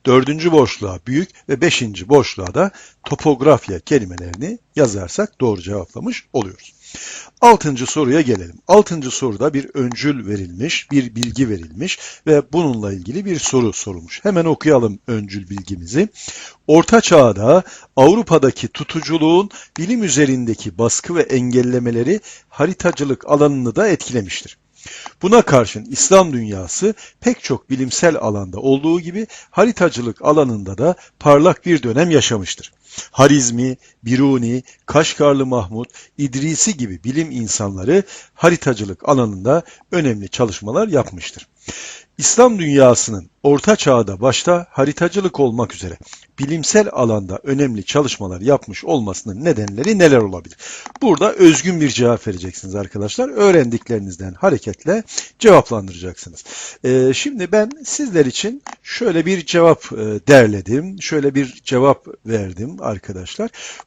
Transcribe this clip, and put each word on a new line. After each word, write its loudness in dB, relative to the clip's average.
dördüncü 2
boşluğa 2
büyük -4
ve -2
beşinci -2
boşluğa 2
da 0
topografya 0
kelimelerini -4
yazarsak -2
doğru -2
cevaplamış -10
oluyoruz. -8
Altıncı 2
soruya -2
gelelim. -4
Altıncı 0
soruda -4
bir -6
öncül -4
verilmiş, -6
bir 0
bilgi -4
verilmiş -8
ve 4
bununla -2
ilgili -8
bir -4
soru 0
sorulmuş. -12
Hemen 0
okuyalım 2
öncül -8
bilgimizi. -4
Orta 4
Çağ'da 4
Avrupa'daki 4
tutuculuğun 0
bilim -2
üzerindeki -2
baskı -2
ve 0
engellemeleri 0
haritacılık -4
alanını 2
da 2
etkilemiştir. -4
Buna 6
karşın 0
İslam 2
dünyası -4
pek -2
çok -6
bilimsel 0
alanda -6
olduğu 0
gibi -8
haritacılık 0
alanında 0
da 0
parlak 4
bir 0
dönem 0
yaşamıştır. -2
Harizmi, 2
Biruni, 2
Kaşgarlı 2
Mahmud, -4
İdrisi -2
gibi -8
bilim -4
insanları -2
haritacılık -2
alanında 0
önemli -2
çalışmalar -4
yapmıştır. -6
İslam 4
dünyasının 4
Orta 2
Çağ'da 0
başta 0
haritacılık -2
olmak 0
üzere -12
bilimsel 0
alanda -2
önemli -2
çalışmalar -4
yapmış -2
olmasının -4
nedenleri -2
neler 6
olabilir? -4
Burada 2
özgün 4
bir 2
cevap 0
vereceksiniz -10
arkadaşlar. -6
Öğrendiklerinizden 0
hareketle -2
cevaplandıracaksınız. 2
Ee, 4
şimdi -4
ben 2
sizler 0
için -6
şöyle -2
bir -2
cevap, 4
e, -10
derledim. 4
Şöyle -2
bir -4
cevap 2
verdim -6
arkadaşlar. -8